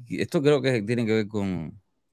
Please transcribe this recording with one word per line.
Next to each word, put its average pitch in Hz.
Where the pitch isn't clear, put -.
esto 160
creo 143
que 127
tiene 117
que 107
ver 110
con, 95